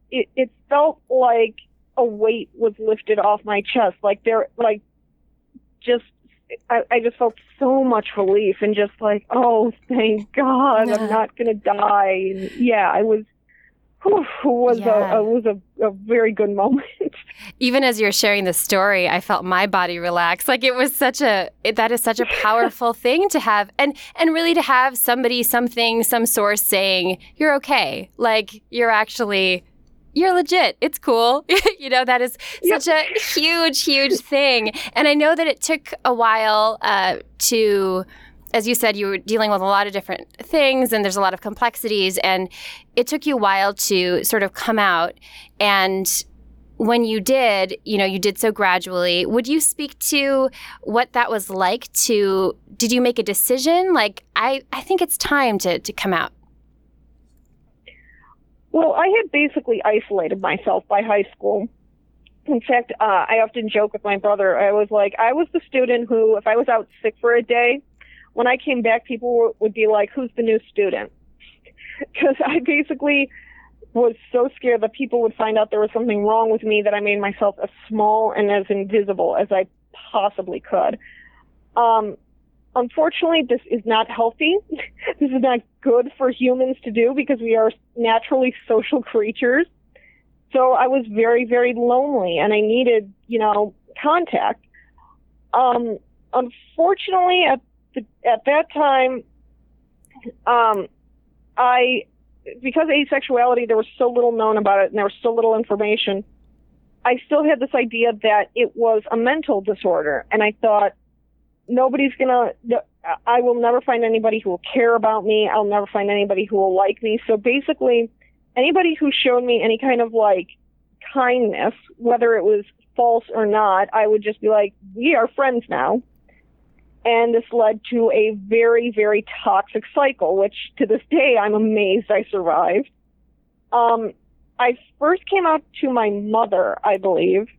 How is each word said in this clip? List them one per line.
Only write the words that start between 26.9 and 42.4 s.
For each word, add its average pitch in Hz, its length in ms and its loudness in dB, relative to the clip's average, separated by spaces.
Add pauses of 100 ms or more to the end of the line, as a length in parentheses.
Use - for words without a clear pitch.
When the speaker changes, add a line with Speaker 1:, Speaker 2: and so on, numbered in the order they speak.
Speaker 2:
"You're 302 180 2
okay. 190 640 -2
Like, 220 520 -2
you're 233 220 0
actually, 202 720 0 (500)
you're 359 200 2
legit. 339 480 0
It's 302 180 -4
cool." 240 500 2
<laughs> 349 60 2 (220)
You 277 120 -12
know, 254 160 2
that 247 160 2
is 247 160 -4 (260)
Speaker 1:
Yep. 349 180 0
Speaker 2:
such - 60 -4 (100)
a 311 220 -2 (200)
huge, 330 440 0
huge 277 380 0
thing. 262 480 0 (240)
And 294 160 2
I 294 40 2
know 302 220 2
that 330 100 -2
it 302 160 -4
took - 300 -6 (140)
a 262 80 2
while, 220 680 2
uh, 190 360 0 (320)
to, 196 560 0 (500)
as 220 120 0
you 240 60 0
said, 226 220 0
you 202 120 -4
were 196 120 -4
dealing 214 320 -2
with 196 100 0
a 190 40 -2
lot 202 220 2
of 196 60 -8
different 190 320 -8 (120)
things 262 560 0
and 214 100 0
there's 196 140 -2
a 202 40 0
lot 190 140 2
of - 60 -18
complexities, 208 760 -4
and 185 300 -2 (460)